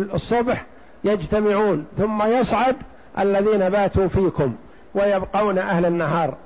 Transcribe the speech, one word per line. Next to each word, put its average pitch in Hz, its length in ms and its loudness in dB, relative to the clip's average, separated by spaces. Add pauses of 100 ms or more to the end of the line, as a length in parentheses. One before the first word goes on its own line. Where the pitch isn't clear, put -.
(140)
الصبح 233 520 -2 (380)
يجتمعون، 202 840 0 (120)
ثم 214 260 0
يصعد 233 520 2 (440)
الذين 196 500 2
باتوا 196 380 2
فيكم 151 480 0 (400)
ويبقون 196 640 0
أهل 185 280 0
النهار 165 500 0 (100)